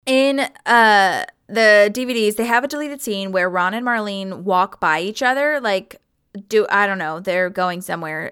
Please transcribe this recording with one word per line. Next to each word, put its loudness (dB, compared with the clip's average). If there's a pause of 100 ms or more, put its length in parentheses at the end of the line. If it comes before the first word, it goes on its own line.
in, 2 (260)
uh, 4 (240)
the 6
D -6
V -4
Ds, 0
they -2
have 2
a -6
deleted -8
scene -6
where 0
Ron -2
and -6
Marlene -6
walk 0
by 0
each -6
other, 0
like, -4 (520)
do, 2
I 2
don't -4
know, -6
they're -2
going -4
somewhere, -8